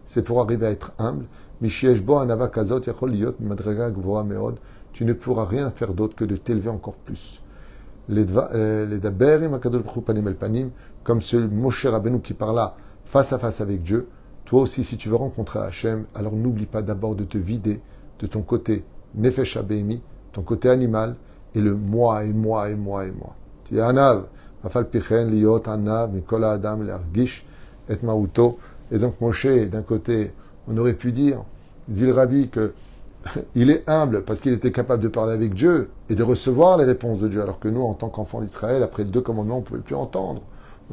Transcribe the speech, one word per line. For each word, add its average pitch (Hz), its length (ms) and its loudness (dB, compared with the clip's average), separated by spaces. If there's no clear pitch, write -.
c'est - 160 -2
pour 120 200 2
arriver 113 260 0
à 107 40 0
être - 280 -8
humble, 127 260 -4
מי 113 80 0
שיש 123 320 4
בו 139 200 4
ענווה 120 260 0
כזאת 117 400 -2
יכול 127 220 -4
להיות 117 320 -2
מדרגה 104 480 -4
גבוהה 101 340 -2
מאוד, 104 360 -4
tu 120 120 -2
ne 117 80 4
pourras 117 320 -2
rien 123 260 -2
faire 98 220 -4
d'autre 110 220 -2
que 113 100 -2
de 98 100 -2
t'élever 107 340 -2
encore 104 260 -8
plus. - 460 -16
לדבר, 101 420 2
euh, - 40 -6
לדבר 104 540 4
עם 156 120 -2
הקדוש 123 280 -2
ברוך - 120 -8
הוא 117 120 -6
פנים 107 220 0
אל 95 120 -2
פנים, 113 300 -2
comme 117 180 2
ce - 160 -2
Moshe 117 480 0
Rabbeinu 113 340 2
qui - 140 -8
parla 110 420 -2
face 139 280 2
à 127 60 -2
face 113 220 -4
avec 98 200 -2
Dieu, 104 260 0
toi 131 160 4
aussi, 127 220 0
si - 140 -6
tu - 120 -8
veux 110 60 2
rencontrer 113 440 -4
Hachem, 110 540 -4
alors 104 200 -6
n'oublie 110 320 0
pas 107 160 -6
d'abord 104 340 -4
de 104 80 -4
te 101 140 -6
vider 104 440 -2
de 104 60 -6
ton 107 140 -4
côté 113 420 -2
nefesh 127 420 0
abémi, 107 440 -2
ton 98 120 -8
côté 117 260 0
animal, 120 460 2
et 110 60 0
le 104 160 4
moi, 107 480 2
et 107 80 -2
moi, 107 380 0
et 107 60 -4
moi, 98 300 -4
et 95 60 -6
moi. - 240 -12
Tu - 120 -2
es 110 40 4
anav, 123 440 6
afal 113 240 -2
pichen, 113 420 2
liot, 110 380 4
anav, 107 460 0
mikol 110 300 -2
adam, 107 380 0
l'argish, 98 640 -2
et 104 140 -2
mauto. 113 560 2
Et 110 80 0
donc, 117 200 0
Moshe, 117 280 0
d'un 110 340 2
côté, 107 500 -2
on 110 100 -2
aurait 120 160 2
pu 123 180 -2
dire, 127 320 0
dit 107 180 0
le 127 80 6
Rabbi, 127 360 4
que 110 240 -2
<laughs> - 300 -8
il 123 140 6
est 160 180 4
humble 143 360 2
parce 110 160 -4
qu'il 131 140 2
était 120 180 0
capable 120 320 0
de 113 40 0
parler 113 260 0
avec 110 200 0
Dieu 139 360 4
et 110 60 2
de 113 80 2
recevoir 131 540 6
les 143 80 6
réponses 123 340 0
de 107 80 0
Dieu, 104 140 0
alors 98 180 -4
que - 80 -4
nous, 117 140 0
en 113 120 0
tant 110 160 -6
qu'enfants 107 320 -8
d'Israël, 113 420 -2
après 107 200 -2
les 101 60 -4
deux 120 120 2
commandements, 113 360 -2
on 127 40 -2
ne 101 40 -8
pouvait 117 140 -8
plus - 160 -6
entendre. 139 460 -4